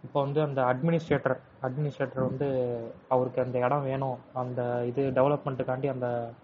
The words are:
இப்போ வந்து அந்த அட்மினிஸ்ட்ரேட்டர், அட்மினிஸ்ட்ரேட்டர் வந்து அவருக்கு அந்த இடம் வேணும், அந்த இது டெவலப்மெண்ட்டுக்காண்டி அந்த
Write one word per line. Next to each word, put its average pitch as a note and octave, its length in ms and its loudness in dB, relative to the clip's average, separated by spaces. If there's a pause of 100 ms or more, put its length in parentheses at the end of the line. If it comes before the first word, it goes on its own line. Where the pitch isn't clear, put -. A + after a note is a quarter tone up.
இப்போ C#3+ 160 -2
வந்து C#3+ 220 2
அந்த C3+ 200 0
அட்மினிஸ்ட்ரேட்டர், C3+ 760 2 (220)
அட்மினிஸ்ட்ரேட்டர் C3 640 -2
வந்து C3+ 200 -2 (600)
அவருக்கு B2+ 340 2
அந்த B2 160 -2
இடம் C3 240 2
வேணும், C3+ 340 -2 (160)
அந்த B2 540 -2
இது C3+ 240 0
டெவலப்மெண்ட்டுக்காண்டி C3 760 2
அந்த B2 440 -2 (120)